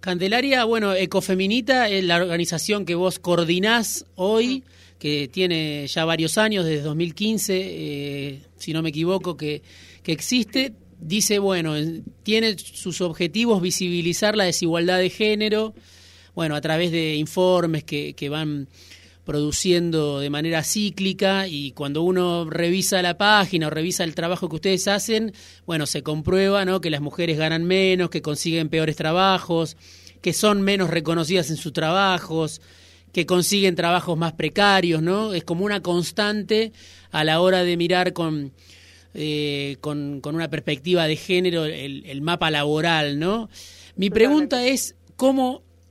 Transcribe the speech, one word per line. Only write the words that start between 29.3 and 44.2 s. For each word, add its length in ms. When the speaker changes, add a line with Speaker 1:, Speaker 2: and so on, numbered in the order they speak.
Speaker 1:
que 100
son 300
menos 260
reconocidas 640
en 60
sus 160
trabajos, 880
que 140
consiguen 500
trabajos 420
más 140
precarios, 680
¿no? 340
Es 100
como 200
una 160
constante 920
a 100
la 180
hora 220
de 140
mirar 360
con, 380
eh, 640
con, 400
con 140
una 160
perspectiva 560
de 80
género 500
el, 420
el 160
mapa 280
laboral, 720
¿no? 280
Mi 140
Speaker 2:
Totalmente. 40
Speaker 1:
pregunta 520